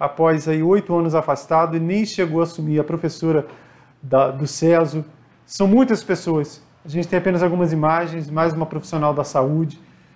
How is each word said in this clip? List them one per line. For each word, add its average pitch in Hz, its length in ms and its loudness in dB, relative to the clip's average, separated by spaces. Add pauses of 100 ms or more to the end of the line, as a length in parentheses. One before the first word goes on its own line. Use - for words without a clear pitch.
após 160 480 0
aí 156 140 0
oito 185 340 2
anos 165 180 0
afastado 160 640 0
e 165 40 -2
nem 190 260 0
chegou 165 340 -2
a 170 40 4
assumir 151 360 -2
a 147 40 0
professora 160 640 -2 (560)
da, 135 280 2
do 135 160 -6
ceso. 160 580 2 (400)
São - 240 -2
muitas 226 340 4
pessoas. 160 600 -2 (200)
A 165 60 -18
gente 170 200 -4
tem 180 100 0
apenas 175 240 0
algumas 175 320 2
imagens, 160 560 0
mais 160 240 0
uma 160 100 -4
profissional 151 480 -2
da 143 100 -2
saúde, 151 560 -2 (380)